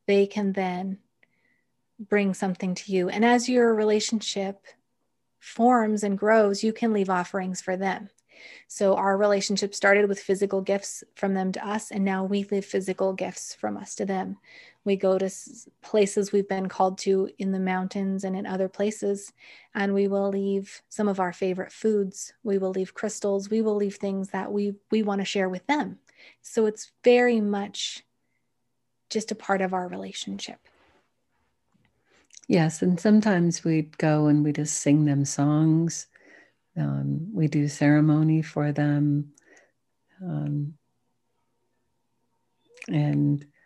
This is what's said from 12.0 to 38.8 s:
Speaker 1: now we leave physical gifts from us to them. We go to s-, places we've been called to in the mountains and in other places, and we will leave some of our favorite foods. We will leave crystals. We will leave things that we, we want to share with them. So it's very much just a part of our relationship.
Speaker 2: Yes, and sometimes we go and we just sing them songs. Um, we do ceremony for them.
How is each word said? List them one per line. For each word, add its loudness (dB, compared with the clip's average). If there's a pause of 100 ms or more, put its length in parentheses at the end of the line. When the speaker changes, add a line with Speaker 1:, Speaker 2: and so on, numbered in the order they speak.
Speaker 1:
now -2
we -2
leave -2
physical -2
gifts -10
from -6
us -14
to -4
them. -4 (460)
We 2
go 2
to -2
s-, -12 (140)
places 0
we've 2
been -2
called 0
to 0
in -4
the -2
mountains -4
and -4
in -6
other -2
places, -4 (420)
and 0
we 2
will 0
leave -4
some -2
of -2
our -2
favorite -4
foods. -4 (100)
We 0
will -2
leave -6
crystals. -4
We 0
will 0
leave -2
things -4
that -6
we, -2 (160)
we 2
want 0
to -2
share 0
with -8
them. -2 (440)
So -2
it's -6 (100)
very 6
much -4 (1080)
just -4
a -6
part -2
of -2
our -4
relationship. -12 (1900)
Speaker 2:
Yes, 2
and 2
sometimes 4
we 2 (140)
go 2
and 4
we 0
just -4
sing 4
them 2
songs. 2 (680)
Um, -2
we 0
do 0
ceremony 4
for -2
them. 0 (920)